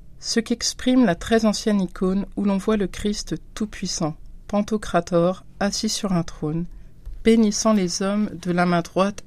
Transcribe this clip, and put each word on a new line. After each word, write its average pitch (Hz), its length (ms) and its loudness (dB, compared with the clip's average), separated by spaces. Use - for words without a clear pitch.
ce - 200 0
qu'exprime 254 680 2
la 170 100 4
très 226 300 2
ancienne 202 360 2
icône 185 440 -2
où 202 80 -2
l'on 202 140 2
voit 220 200 2
le 202 100 0
Christ - 480 -4
tout-puissant, 180 600 -4
Pantocrator, 185 1000 0
assis 202 300 0
sur 196 220 -2
un 170 120 2
trône, 160 420 -4
bénissant 220 500 4
les 180 280 0
hommes 208 280 0
de 180 100 -4
la 180 140 4
main 175 160 2
droite 190 460 -2